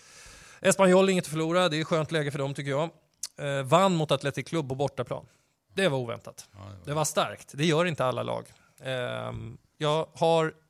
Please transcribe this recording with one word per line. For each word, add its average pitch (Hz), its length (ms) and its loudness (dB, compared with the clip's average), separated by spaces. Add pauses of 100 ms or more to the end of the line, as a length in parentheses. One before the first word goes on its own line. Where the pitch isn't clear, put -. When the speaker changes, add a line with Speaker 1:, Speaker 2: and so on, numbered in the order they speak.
(600)
Speaker 1:
Espanyol, 190 500 6
inget 180 140 0
att - 60 -12
förlora. 160 380 0
Det 151 120 -2
är 160 40 -2
skönt 156 280 -2
läge 151 180 -2
för 147 80 -6
dem, 139 160 -4
tycker 143 160 -8
jag. 151 200 -2 (480)
Eh, 139 240 -4
vann 170 340 4
mot 156 140 0
Athletic 139 380 -2
Club 160 200 -4
på 131 60 -4
bortaplan. 131 520 -4 (480)
Det 190 140 2
var 139 100 0
oväntat. 113 540 -10
Speaker 2:
Ja, 98 60 -20
det 98 60 -18 (140)
var 92 80 -20
Speaker 1:
Det 143 80 -4
var... 156 100 0
starkt. 123 500 -4
Det 143 120 0
gör 165 180 4
inte 170 200 -2
alla 120 180 -2
lag. 117 240 -6 (360)
Ehm, 120 760 -8 (200)
jag 151 360 0
har 165 400 2 (160)